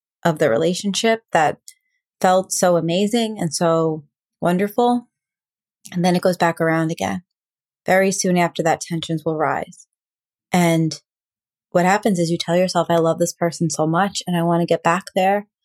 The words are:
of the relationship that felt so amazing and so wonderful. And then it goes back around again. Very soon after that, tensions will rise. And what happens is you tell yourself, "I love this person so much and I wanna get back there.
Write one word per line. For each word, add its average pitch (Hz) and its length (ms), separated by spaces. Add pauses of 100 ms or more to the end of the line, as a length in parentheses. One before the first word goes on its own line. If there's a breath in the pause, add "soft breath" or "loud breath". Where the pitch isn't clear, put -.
(240)
of 160 160
the 147 100
relationship 185 800
that 156 300 (600)
felt 190 320
so 180 240
amazing 208 640
and 170 160
so 165 500 (360)
wonderful. 202 680 (840)
And 175 120
then 180 120
it 175 60
goes 180 140
back 170 240
around 165 300
again. 180 320 (640)
Very 190 260
soon 185 260
after 170 280
that, 160 160
tensions 160 440
will 160 120
rise. 151 500 (640)
And 165 500 (680)
what 175 140
happens 196 340
is 170 120
you 170 80
tell 170 180
yourself, 180 340
"I 170 60
love 165 240
this 170 120
person 170 380
so 156 160
much 175 400
and 180 100
I 165 60
wanna 170 240
get 170 160
back 175 220 (100)
there. 202 320 (180)